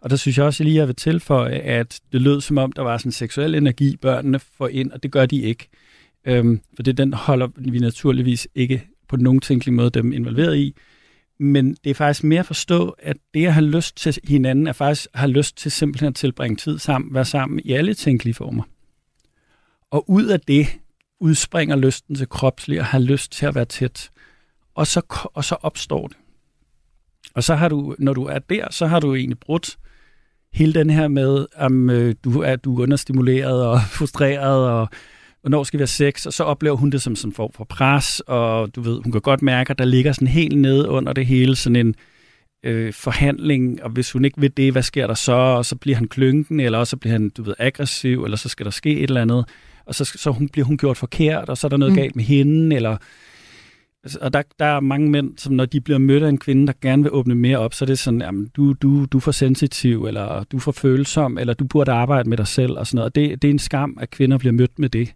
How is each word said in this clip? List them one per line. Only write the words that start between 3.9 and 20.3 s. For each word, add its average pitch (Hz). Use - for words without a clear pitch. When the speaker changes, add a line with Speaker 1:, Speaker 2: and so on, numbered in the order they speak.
Speaker 1:
børnene 131
får -
ind, 131
og 131
det 139
gør 131
de 131
ikke. 113
Øhm, 117
for 127
det, 127
den 135
holder 127
vi 127
naturligvis 123
ikke 127
på 131
nogen 127
tænkelig 123
måde 120
dem 120
involveret 127
i. 143
Men 139
det 143
er 139
faktisk 147
mere 160
at 185
forstå, 175
at 151
det 156
at 170
have 156
lyst 160
til -
hinanden, 139
er 139
faktisk 143
at 120
have 139
lyst 139
til -
simpelthen 143
at 131
tilbringe 123
tid 151
sammen, 135
være 131
sammen 135
i -
alle 170
tænkelige 120
former. -
Og 147
ud 196
af 196